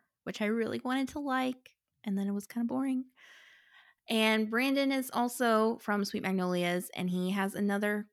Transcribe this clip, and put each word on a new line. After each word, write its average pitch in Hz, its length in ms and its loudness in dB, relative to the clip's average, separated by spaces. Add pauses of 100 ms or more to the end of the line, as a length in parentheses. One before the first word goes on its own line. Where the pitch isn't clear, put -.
(240)
which - 180 -8
I 214 40 0
really 226 380 0
wanted 262 260 -2
to 302 100 -8
like, 262 520 -4 (320)
and 196 140 -2
then 196 100 -2
it 202 60 -2
was 202 140 -6
kinda 233 180 -4
boring. 262 400 -2 (1040)
And 220 440 4
Brandon 269 400 2
is 262 200 0
also 233 680 2
from 208 260 0
Sweet 208 160 -4
Magnolias, 180 720 0
and 185 160 -2
he 180 220 0
has 196 240 -2
another 208 580 0